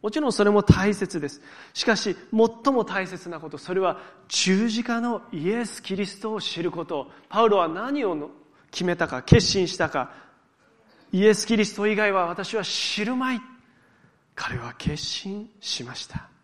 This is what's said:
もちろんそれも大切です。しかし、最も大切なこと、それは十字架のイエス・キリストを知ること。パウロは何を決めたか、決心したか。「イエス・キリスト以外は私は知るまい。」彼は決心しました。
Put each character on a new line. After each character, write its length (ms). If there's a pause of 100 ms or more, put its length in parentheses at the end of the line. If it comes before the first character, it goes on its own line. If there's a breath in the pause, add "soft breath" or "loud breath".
も 80
ち 100
ろ 80
ん 40
そ 120
れ 60
も 120
大 320
切 260
で 80
す。 140 (320 loud breath)
し 100
か 120
し、 200 (140)
最 420
も 120
大 220
切 220
な 120
こ 100
と、 80
そ 160
れ 60
は 200 (280 loud breath)
十 400
字 160
架 160
の 220 (100)
イ 160
エ 160
ス・ 180
キ 140
リ 100
ス 140
ト 140
を 60
知 220
る 80
こ 140
と。 260 (180 loud breath)
パ 140
ウ 60
ロ 100
は 100
何 360
を 260 (400 soft breath)
決 140
め 100
た 140
か、 140
決 240
心 200
し 100
た 140
か。 220 (1000 loud breath)
「イ 120
エ 100
ス・ 120
キ 100
リ 100
ス 80
ト 120
以 100
外 160
は 140
私 280
は 100
知 400
る 120
ま 180
い。」 60 (920 soft breath)
彼 240
は 200
決 180
心 540 (100)
し 220
ま 120
し 120
た。 220 (140)